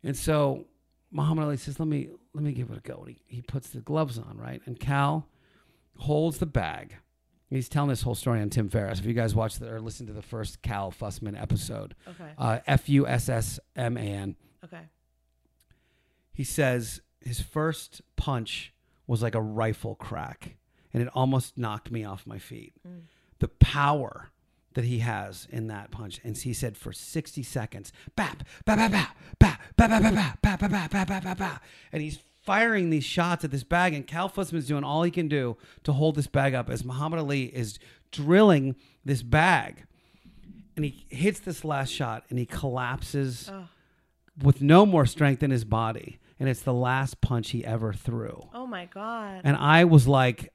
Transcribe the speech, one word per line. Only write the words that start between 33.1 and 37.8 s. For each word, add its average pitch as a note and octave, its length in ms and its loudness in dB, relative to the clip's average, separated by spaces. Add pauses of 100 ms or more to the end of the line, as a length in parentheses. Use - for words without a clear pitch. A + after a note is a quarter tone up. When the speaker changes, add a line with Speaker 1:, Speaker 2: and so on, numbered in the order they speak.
Speaker 1:
at C#3+ 60 -4
this C3 140 -4
bag. F3 300 2
And C#3+ 120 -8
Cal F3 220 -4
Fussman's E3+ 380 -4
doing C#3+ 180 -2
all D3+ 180 0
he F3 80 2
can E3+ 180 -2
do C3 280 0 (280)
to D3+ 80 0
hold D3+ 220 2
this D3 120 0
bag C3+ 280 0
up B2 140 -4
as A#2+ 160 -6
Muhammad D3 360 -4
Ali C#3 240 0
is A2+ 340 -8 (320)